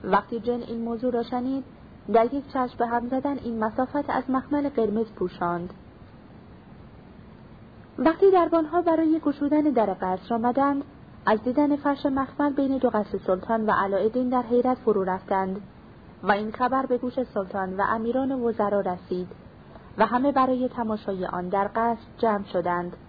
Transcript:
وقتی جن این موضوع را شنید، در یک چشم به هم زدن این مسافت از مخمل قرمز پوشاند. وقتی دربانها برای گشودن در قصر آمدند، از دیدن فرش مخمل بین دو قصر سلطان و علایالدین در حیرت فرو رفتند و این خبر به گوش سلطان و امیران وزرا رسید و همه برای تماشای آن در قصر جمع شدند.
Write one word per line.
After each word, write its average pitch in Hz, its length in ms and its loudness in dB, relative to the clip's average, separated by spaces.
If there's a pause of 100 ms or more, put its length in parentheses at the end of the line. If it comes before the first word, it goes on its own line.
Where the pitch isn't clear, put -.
وقتی 208 360 0
جن 240 200 -2
این 233 220 -8
موضوع 233 300 -2
را 233 100 -2
شنید، 254 420 -4 (480)
در 233 220 6
یک 277 180 -6
چشم 254 260 -2
به 240 80 0
هم 240 220 -2
زدن 269 300 -2
این 226 200 -6
مسافت 254 520 -2
از 262 200 -2
مخمل 285 380 0
قرمز 220 380 0
پوشاند. 175 680 -4 (2250)
وقتی 320 320 6
دربانها 330 520 4
برای 320 420 4
گشودن 285 380 2
در 226 380 2
قصر 185 340 -2
آمدند، 269 500 0 (420)
از 220 160 2
دیدن 285 340 2
فرش 285 300 -2
مخمل 277 460 0
بین 269 260 0
دو 254 120 2
قصر 208 360 -2
سلطان 214 400 0
و 214 40 2
علایالدین 202 580 2
در 247 140 2
حیرت 247 360 2
فرو 208 260 2
رفتند 190 560 -2 (640)
و 196 100 2
این 214 200 0
خبر 262 340 0
به 247 120 0
گوش 247 240 -2 (120)
سلطان 190 420 -4
و 196 120 2
امیران 240 440 0
وزرا 220 480 0
رسید 180 480 -4 (680)
و 214 80 4
همه 247 260 2
برای 254 360 2
تماشای 214 580 -4
آن 180 220 -6
در 202 260 0
قصر 226 280 0 (160)
جمع 208 260 0
شدند. 175 520 -2 (120)